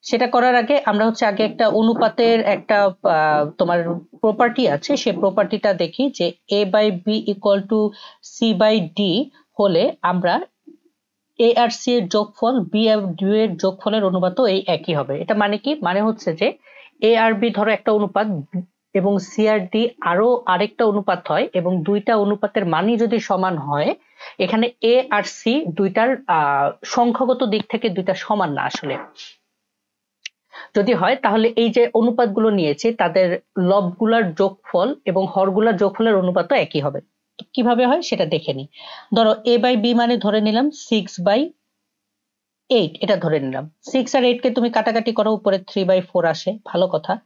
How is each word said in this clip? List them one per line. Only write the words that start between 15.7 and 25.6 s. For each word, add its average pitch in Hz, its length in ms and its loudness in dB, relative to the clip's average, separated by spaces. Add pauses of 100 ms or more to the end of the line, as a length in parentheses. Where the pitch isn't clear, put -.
মানে 185 200 0
হচ্ছে 214 320 -2
যে 202 240 -2 (420)
এ 226 160 4
আর 220 180 2
বি 220 160 0
ধরো 208 200 0
একটা 214 220 0
অনুপাত 208 340 0 (680)
এবং 196 240 2
সি 214 300 0
আর 214 100 2
ডি 214 300 -2 (120)
আরো 226 460 2
আরেকটা 208 380 0
অনুপাত 202 440 0
হয় 170 240 0
এবং 180 300 -2
দুইটা 208 340 0
অনুপাতের 208 500 -2
মানই 180 300 0
যদি 226 220 0
সমান 185 400 -2
হয়, 147 360 -2 (440)
এখানে 220 420 0
এ 233 300 4
আর 208 120 0
সি 254 440 -2